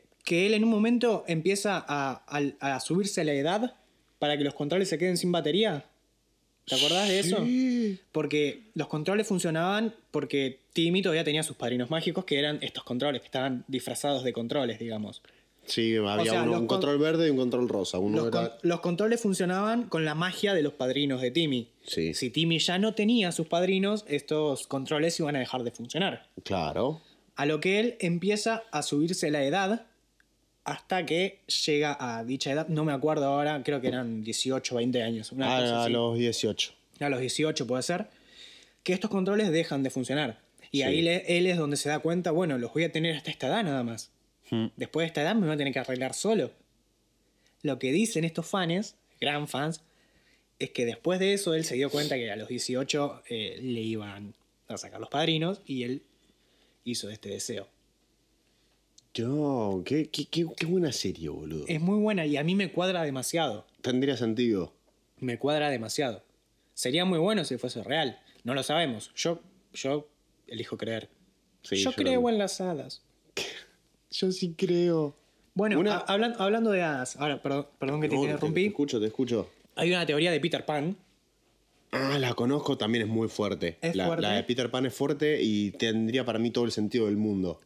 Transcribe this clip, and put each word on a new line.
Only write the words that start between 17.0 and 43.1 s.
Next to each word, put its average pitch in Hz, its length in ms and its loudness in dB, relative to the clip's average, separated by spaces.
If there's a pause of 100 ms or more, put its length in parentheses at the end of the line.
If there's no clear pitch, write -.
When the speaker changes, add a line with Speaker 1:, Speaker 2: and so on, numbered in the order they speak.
Speaker 2:
y - 20 4
un 135 80 4
control 123 320 2
rosa. 98 300 -2
Uno 104 180 2
Speaker 1:
los 117 100 2
Speaker 2:
era 117 220 0
Speaker 1:
con-, - 140 -16
los 170 180 2
controles 208 400 0
funcionaban 196 640 0
con 160 160 0
la 156 120 0
magia 185 380 0
de 165 100 4
los 143 100 0
padrinos 131 480 0
de 123 100 0
Timmy. 135 380 0 (180)
Speaker 2:
Sí. 80 260 -2
Speaker 1:
Si 127 160 -2
Timmy 165 300 2
ya 175 180 2
no 214 180 2
tenía 214 360 4
sus 160 160 -2
padrinos, 190 600 2
estos 147 580 0
controles 147 540 0
iban 147 160 0
a - 20 0
dejar 123 240 -4
de 117 80 -4
funcionar. 147 560 -4 (160)
Speaker 2:
Claro. 98 580 -2 (360)
Speaker 1:
A 143 80 -2
lo 151 160 0
que 190 180 2
él 233 220 0
empieza 208 720 0
a 147 120 -2
subirse 160 480 0
la 147 140 2
edad 190 400 0 (800)
hasta 170 400 -4
que 175 340 0 (260)
llega 147 340 2
a 117 240 -6
dicha 131 280 -2
edad. 156 160 0
No 156 180 0
me 156 80 2
acuerdo 147 320 2
ahora, 143 380 2
creo 143 180 0
que 127 60 0
eran 117 360 -2
dieciocho, 127 520 -2
veinte 120 260 2
años. 110 300 -4
Una 127 260 0
Speaker 2:
A, 127 40 2
Speaker 1:
cosa 120 180 2
Speaker 2:
a 117 60 2
Speaker 1:
así. 117 80 2
Speaker 2:
los 117 240 2
dieciocho. 113 560 0 (260)
Speaker 1:
A 143 100 0
los 131 100 0
dieciocho 151 460 0
puede 127 180 0
ser. 185 240 -2 (760)
Que 180 100 0
estos 185 160 -2
controles 202 420 2
dejan 156 320 2
de 131 60 0
funcionar. 131 500 -2 (320)
Y 139 80 0
Speaker 2:
Sí. 139 40 2
Speaker 1:
ahí 143 180 2
le-, 175 360 2
él 180 100 4
es 175 100 2
donde 143 200 0
se 143 120 -2
da 151 100 0
cuenta, 170 320 0
"Bueno, 156 260 2
los 120 160 -4
voy 160 100 2
a 160 80 0
tener 160 240 0